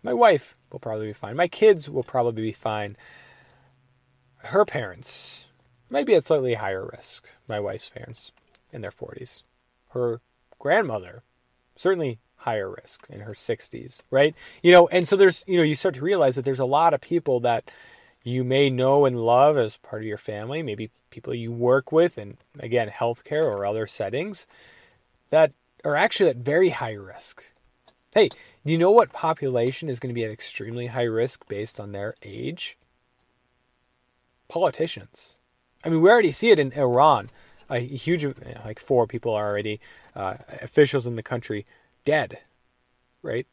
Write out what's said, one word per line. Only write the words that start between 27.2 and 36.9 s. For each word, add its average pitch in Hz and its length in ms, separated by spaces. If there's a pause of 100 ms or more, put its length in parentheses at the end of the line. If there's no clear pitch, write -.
Hey, 202 160 (360)
do 147 60
you 165 60
know 175 140
what 214 200
population 135 800
is 120 100
gonna 123 140
be 117 100
at 110 80
extremely 120 560
high 120 160
risk 117 440
based 104 320
on 104 120
their 101 300
age? 127 560 (1700)
Politicians. - 880 (460)
I 160 60
mean, 160 120
we 180 80
already 220 220
see 226 200
it 170 80
in 135 140
Iran. 127 560 (400)